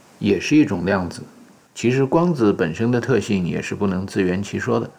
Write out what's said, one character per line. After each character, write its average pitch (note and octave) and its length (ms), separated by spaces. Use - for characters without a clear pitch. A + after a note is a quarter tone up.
也 G2+ 180
是 - 180
一 D3+ 80
种 F2+ 220
量 F#2 240
子。 - 120
其 A#2 160
实 C3+ 140
光 E3 300
子 A2 180
本 E2+ 220
身 A2+ 160
的 B2 100
特 A#2 200
性 F#2+ 260
也 E2 160
是 - 120
不 G2 120
能 F#2 200
自 G2+ 160
圆 F#2 200
其 G#2 160
说 A#2 220
的。 A2+ 180